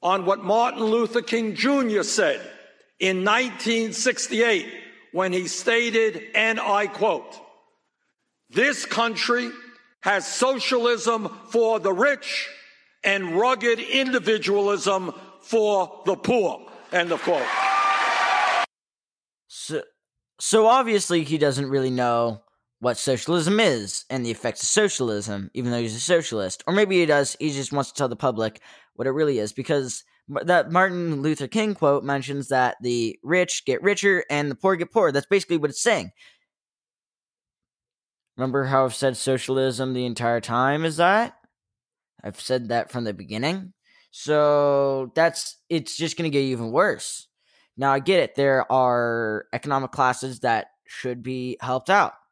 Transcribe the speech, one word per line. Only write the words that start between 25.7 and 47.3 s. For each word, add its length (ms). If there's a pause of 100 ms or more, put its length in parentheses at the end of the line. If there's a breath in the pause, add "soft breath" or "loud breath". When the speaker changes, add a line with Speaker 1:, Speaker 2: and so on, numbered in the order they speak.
Speaker 2:
though 100
he's 140
a 60
socialist. 680
Or 60
maybe 260
he 80
does, 320
he 140
just 200
wants 200
to 40
tell 120
the 80
public 440 (340 loud breath)
what 120
it 60
really 260
is, 140
because 500 (260)
m-, 180
that 260
Martin 500
Luther 240
King 300
quote 260
mentions 460
that 340
the 400
rich 440
get 180
richer 440
and 220
the 60
poor 180
get 160
poorer. 220
That's 140
basically 320
what 120
it's 100
saying. 300 (2250 soft breath)
Remember 280
how 200
I've 120
said 200
socialism 800
the 100
entire 360
time 440
is 120
that? 400 (880)
I've 160
said 300
that 200
from 140
the 100
beginning. 600 (360 soft breath)
So 1040
that's, 440 (100)
it's 280
just 200
gonna 140
get 100
even 320
worse. 560 (480)